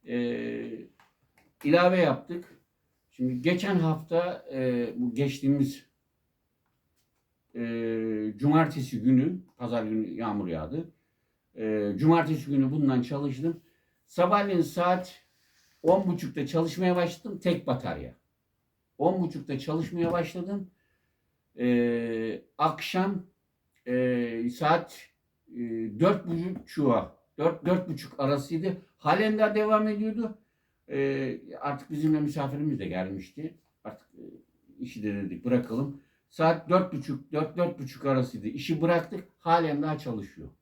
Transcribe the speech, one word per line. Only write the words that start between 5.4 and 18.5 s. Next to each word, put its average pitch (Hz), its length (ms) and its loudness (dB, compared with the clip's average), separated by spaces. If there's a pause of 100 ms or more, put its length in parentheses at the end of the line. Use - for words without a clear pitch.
e, 113 840 -2
cumartesi 143 640 2
günü, 131 380 4 (180)
pazar 117 260 -4
günü 107 260 -2
yağmur 104 380 -4
yağdı. 82 440 -6 (640)
E, 107 420 -2
cumartesi 156 540 4
günü 135 200 2
bundan 135 300 2
çalıştım. 143 600 -4 (440)
Sabahleyin 190 560 2
saat 180 600 0 (600)
on 185 240 4
buçukta 147 400 -4
çalışmaya 170 480 2
başladım. 180 440 -4
Tek - 280 0
batarya. 73 480 -4 (840)